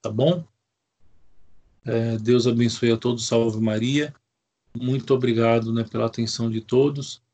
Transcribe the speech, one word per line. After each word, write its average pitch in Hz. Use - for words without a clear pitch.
Tá 107
bom? 160
É, 113
Deus 117
abençoe 117
a 113
todos. 120
Salve 113
Maria. 127
Muito 127
obrigado, 117
né, 113
pela 113
atenção 113
de 110
todos. 139